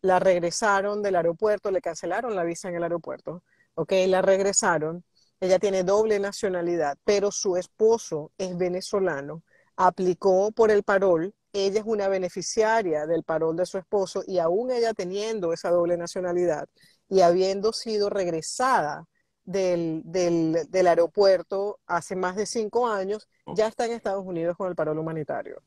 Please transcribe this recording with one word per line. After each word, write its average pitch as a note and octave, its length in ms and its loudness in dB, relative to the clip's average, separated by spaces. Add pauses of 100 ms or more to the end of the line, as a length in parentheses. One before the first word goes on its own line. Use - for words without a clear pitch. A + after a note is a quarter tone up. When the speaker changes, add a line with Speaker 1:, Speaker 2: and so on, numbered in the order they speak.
Speaker 1:
La F#3 180 4
regresaron G3 800 0
del G3+ 140 0
aeropuerto, F#3+ 560 0
le F#3 100 0
cancelaron F#3+ 540 -6
la F3+ 80 -2
visa E3+ 260 -6
en F3 60 -6
el F3 80 -4
aeropuerto, E3 600 -8 (300)
¿ok? E3 180 -4 (160)
La F#3+ 140 4
regresaron. F#3+ 800 2 (380)
Ella F#3 180 4
tiene F#3+ 240 0
doble G#3 360 2
nacionalidad, F3 840 -2
pero G3+ 280 2
su F#3 260 -2
esposo F3+ 800 0
es F3+ 200 -6
venezolano, F3 840 -2 (320)
aplicó F#3 760 2
por A3 200 4
el G#3 120 4
parol, F#3+ 500 2 (180)
ella G3 280 0
es G#3 60 -8
una G3+ 240 -2
beneficiaria F#3+ 960 0
del E3 180 -2
parol D#3+ 320 0
de F3+ 100 0
su F#3+ 120 -10
esposo, F#3+ 500 -4
y F#3+ 120 -2
aún F#3+ 320 0
ella A#3 220 0
teniendo G3+ 600 -4
esa E3+ 180 -4
doble F3 260 2
nacionalidad F3 680 -2 (420)
y F#3+ 120 4
habiendo F#3+ 500 4
sido G#3 380 -2
regresada F3 1000 -2 (380)
del, F3 580 -2
del, E3 680 0
del F#3 180 4
aeropuerto F#3+ 1000 2
hace F3 300 -4
más F3+ 200 -4
de G3+ 100 -4
cinco A#3 420 -2
años, G3+ 400 -4 (180)
Speaker 2:
Ok. - 120 -8
Speaker 1:
ya G#3+ 100 2
está A#3 180 -4
en A3+ 80 -6
Estados G3 320 -6
Unidos E3+ 320 -4
con F#3+ 100 -4
el F3+ 80 -6
parol D#3 240 -2
humanitario. D#3+ 680 -8